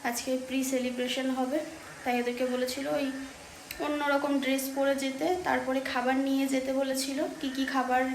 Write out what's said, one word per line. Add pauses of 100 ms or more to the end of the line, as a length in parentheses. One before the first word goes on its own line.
আজকে
প্রি
সেলিব্রেশন
হবে, (460)
তাই
ওদেরকে
বলেছিল
ওই (720)
অন্যরকম
ড্রেস
পরে
যেতে,
তারপরে
খাবার
নিয়ে
যেতে
বলেছিল। (160)
কি
কি
খাবার (100)